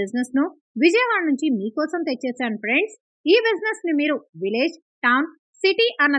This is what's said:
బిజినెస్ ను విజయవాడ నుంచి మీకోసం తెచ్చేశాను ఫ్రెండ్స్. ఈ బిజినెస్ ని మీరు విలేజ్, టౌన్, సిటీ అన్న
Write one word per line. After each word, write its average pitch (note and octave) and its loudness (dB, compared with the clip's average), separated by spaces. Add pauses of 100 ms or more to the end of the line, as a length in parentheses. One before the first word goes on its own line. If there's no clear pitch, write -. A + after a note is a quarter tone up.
బిజినెస్ A#3 -4
ను C#4+ 2 (380)
విజయవాడ G#4 2
నుంచి C#4+ 0 (140)
మీకోసం D4+ -4
తెచ్చేశాను A#3+ -6
ఫ్రెండ్స్. D4+ 0 (380)
ఈ G#4+ 8 (100)
బిజినెస్ G#4+ -4
ని E4 0
మీరు D4 0 (280)
విలేజ్, A3+ -2 (300)
టౌన్, B3+ 2 (340)
సిటీ A4 2 (160)
అన్న C#4+ 2